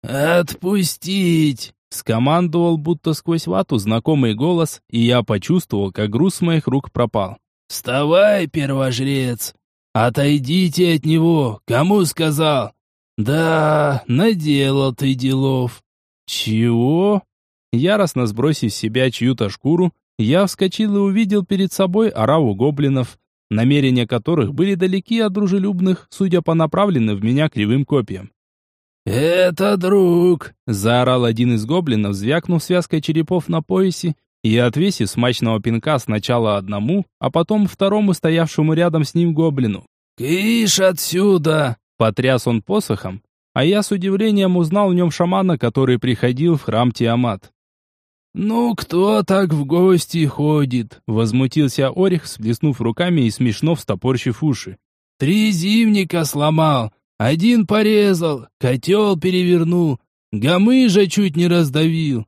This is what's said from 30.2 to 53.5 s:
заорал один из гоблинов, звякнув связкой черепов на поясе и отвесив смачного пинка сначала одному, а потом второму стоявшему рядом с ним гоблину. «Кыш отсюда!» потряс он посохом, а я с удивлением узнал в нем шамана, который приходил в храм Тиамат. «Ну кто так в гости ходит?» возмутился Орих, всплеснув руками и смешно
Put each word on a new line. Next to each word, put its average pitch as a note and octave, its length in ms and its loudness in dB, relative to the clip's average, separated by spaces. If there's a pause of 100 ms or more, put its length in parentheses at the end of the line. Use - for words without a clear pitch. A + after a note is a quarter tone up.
заорал B2 580 2
один A#2 300 2
из G#2+ 100 -2
гоблинов, A#2+ 480 0
звякнув D3 500 -2
связкой F3 380 -2
черепов D#3+ 480 -2
на E3 140 -2
поясе F#3 520 -2 (320)
и A2 120 4
отвесив B2 520 0
смачного A#2+ 500 -2
пинка A#2 380 -2
сначала A2 580 0
одному, G#2 480 -4 (140)
а C3 120 -2
потом G3 360 0
второму G3 480 0
стоявшему D#3+ 600 0
рядом D#3+ 280 0
с - 120 -6
ним E3+ 200 0
гоблину. C3+ 500 -2 (320)
«Кыш G3+ 640 0
отсюда!» E3 960 0 (220)
потряс A#2+ 480 0
он A#2 160 0
посохом, G#2 600 -4 (320)
а B2+ 100 0
я G3+ 180 2
с - 80 -6
удивлением G3 680 0
узнал F3+ 340 0
в F3+ 40 0
нем F3 160 2
шамана, F3+ 480 0
который B2+ 400 0
приходил B2+ 580 0
в C#3 60 -4
храм A#2 300 0
Тиамат. A#2 580 -2 (840)
«Ну A3+ 420 -2
кто G3+ 480 0
так F#3+ 280 0
в D3 120 0
гости E3+ 600 2
ходит?» C#3 840 -2
возмутился B2+ 800 0
Орих, F3+ 360 0
всплеснув A#2 560 -4
руками D#3 420 0
и A2+ 80 2
смешно C3 440 0